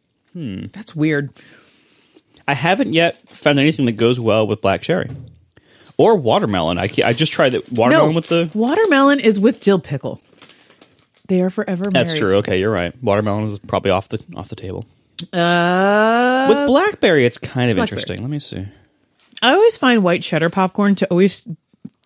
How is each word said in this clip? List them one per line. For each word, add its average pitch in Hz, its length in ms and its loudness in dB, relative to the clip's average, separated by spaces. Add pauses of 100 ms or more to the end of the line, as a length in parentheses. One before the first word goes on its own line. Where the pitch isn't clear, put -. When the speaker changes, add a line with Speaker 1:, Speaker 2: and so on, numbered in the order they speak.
(320)
Speaker 1:
Hmm. 107 400 -10
Speaker 2:
That's - 240 -18
weird. 147 340 -2 (1160)
Speaker 1:
I 143 80 0
haven't 180 380 0
yet 165 240 2 (140)
found 147 300 0
anything 147 260 2
that 117 60 0
goes 117 260 2
well 110 280 2
with 101 140 -4
black 95 220 0
cherry - 280 -4 (880)
or 208 200 4
watermelon. 107 600 0
I 98 100 -2
ca-, - 160 -2
I 120 80 2
just 151 200 -2
tried 147 180 2
the 123 200 -2
watermelon 127 400 4
Speaker 2:
No, 160 60 -2
Speaker 1:
with 165 120 -6
the 170 240 0
Speaker 2:
watermelon 277 680 2
is 214 180 2
with 214 220 2
dill 196 180 2
pickle. - 420 -8 (1080)
They 185 120 2
are 185 100 0
forever 190 400 -6
Speaker 1:
That's 180 200 2
Speaker 2:
married. 156 80 -4
Speaker 1:
true. 98 180 2
Okay, 101 240 0
you're 104 120 0
right. 87 200 -2 (100)
Watermelon 104 420 0
is 104 160 -8
probably 98 320 -2
off 95 160 -2
the, 113 140 -10 (140)
off 101 140 -12
the 110 60 -16
table. 95 300 -12 (460)
Speaker 2:
Uh, 202 1160 2
Speaker 1:
With 285 160 2
blackberry, 262 580 2
it's 120 140 0
kind 123 320 -2
of 101 60 0
Speaker 2:
blackberry. 208 240 -2
Speaker 1:
interesting. 95 200 -10
Let 117 100 -8
me 147 100 -8
see. 101 260 -12 (760)
Speaker 2:
I 240 140 2
always 440 240 4
find 240 260 2
white 175 180 0
cheddar 165 280 0
popcorn 196 460 0
to 190 100 -2
always 180 360 0 (640)